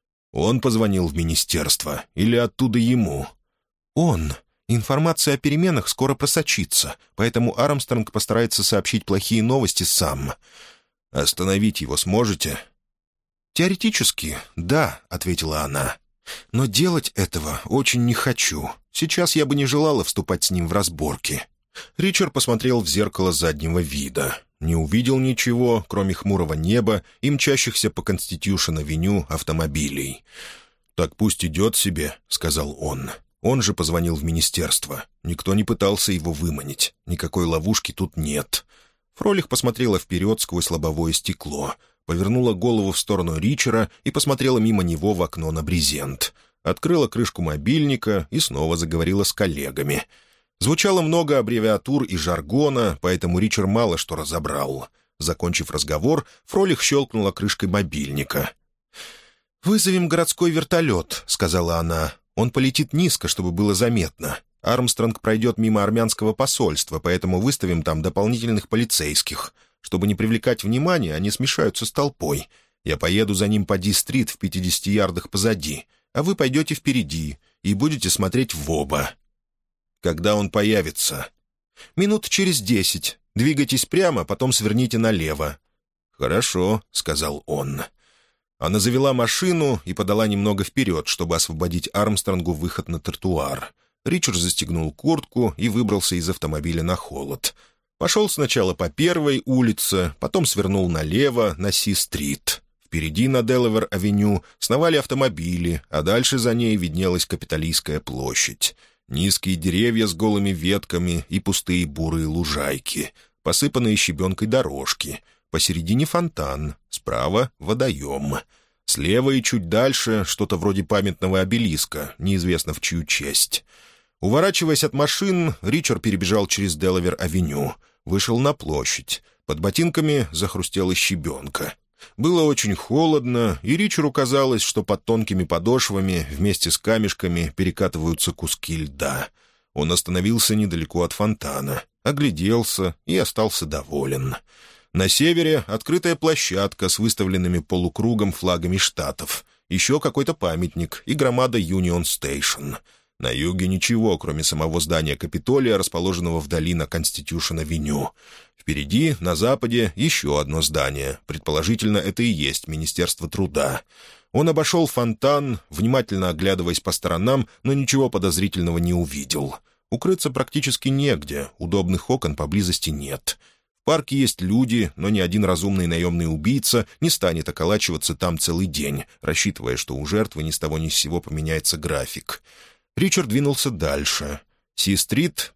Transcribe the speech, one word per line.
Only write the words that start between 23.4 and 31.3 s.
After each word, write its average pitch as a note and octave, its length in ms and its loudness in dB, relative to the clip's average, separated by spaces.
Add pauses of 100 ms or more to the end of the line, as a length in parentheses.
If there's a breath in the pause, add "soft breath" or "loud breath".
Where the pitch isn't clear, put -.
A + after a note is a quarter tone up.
вида. C#2+ 600 -4 (200)
Не E2 140 0
увидел A2+ 440 2
ничего, A#2+ 680 2
кроме F#2+ 280 0
хмурого F2+ 400 0
неба G2+ 480 2 (180 soft breath)
и C3+ 100 0
мчащихся C3+ 600 0
по - 100 2
Конститюшн-авеню E2+ 1300 0
автомобилей. D2 960 -2 (680 loud breath)
«Так E2 200 -2
пусть G#2+ 300 0